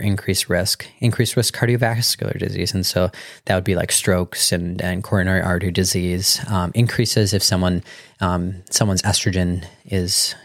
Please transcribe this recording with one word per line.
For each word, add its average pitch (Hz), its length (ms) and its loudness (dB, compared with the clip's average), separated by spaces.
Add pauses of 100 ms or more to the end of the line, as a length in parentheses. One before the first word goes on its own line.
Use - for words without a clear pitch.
(120)
increased 98 380 -2
risk, - 360 -2 (140)
increased 117 360 2
risk - 200 0
cardiovascular 117 840 0
disease. 95 360 -4
And 92 100 0
so - 260 0 (360)
that 98 80 2
would 92 100 0
be, 95 100 2
like, - 180 -2
strokes - 600 0
and, 87 300 -2
and 92 200 -2
coronary 92 380 2
artery 90 320 0
disease, 90 680 0 (100)
um, 90 260 0
increases 113 580 2
if 98 100 2
someone, 90 400 2 (380)
um, 90 500 -2
someone's 98 320 2
estrogen 90 640 0 (220)
is 92 480 -2 (100)